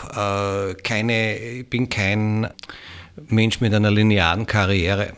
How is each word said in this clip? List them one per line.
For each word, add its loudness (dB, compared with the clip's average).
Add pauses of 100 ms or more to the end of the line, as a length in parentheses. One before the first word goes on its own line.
(160)
äh, -2
keine, -2
ich -12
bin -2
kein 0 (800)
Mensch 2
mit 2
einer 4
linearen 4
Karriere, 0